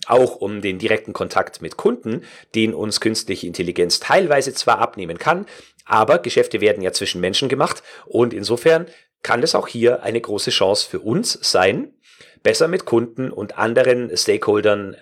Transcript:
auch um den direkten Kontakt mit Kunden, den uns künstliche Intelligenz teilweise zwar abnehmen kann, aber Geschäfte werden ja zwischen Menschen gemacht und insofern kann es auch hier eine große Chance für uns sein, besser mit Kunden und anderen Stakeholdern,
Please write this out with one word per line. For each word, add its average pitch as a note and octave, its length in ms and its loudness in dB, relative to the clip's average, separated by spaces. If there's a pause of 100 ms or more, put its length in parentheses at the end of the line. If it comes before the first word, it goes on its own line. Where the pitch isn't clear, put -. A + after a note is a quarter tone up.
auch B2 300 4
um G#2 240 -6
den F#2+ 180 -4
direkten G#2+ 340 -2
Kontakt - 480 -2
mit E2 160 -10
Kunden, G3 460 -2 (320)
den A2 180 2
uns G#2 280 -4
künstliche A2 480 -4
Intelligenz F2 500 -2
teilweise C#3+ 560 2
zwar A2+ 240 2
abnehmen F#2 400 -4
kann, F3+ 280 -2 (400)
aber A2 340 4
Geschäfte A#2+ 400 0
werden G#2 240 2
ja F#2 80 0
zwischen F2+ 280 -4
Menschen F#2 280 0
gemacht D#3 340 0 (220)
und A#2 280 2
insofern A#2+ 540 2 (380)
kann A#2 180 2
es E3 140 2
auch - 100 0
hier A#2+ 380 0
eine A2 160 -2
große G#2 300 -4
Chance G2+ 380 2
für F2 120 -6
uns C3+ 420 -2
sein, G2+ 520 0 (500)
besser C3+ 240 2
mit F3+ 160 -4
Kunden A#2+ 480 -2
und G2+ 260 -10
anderen B2 580 2
Stakeholdern, G#2 840 0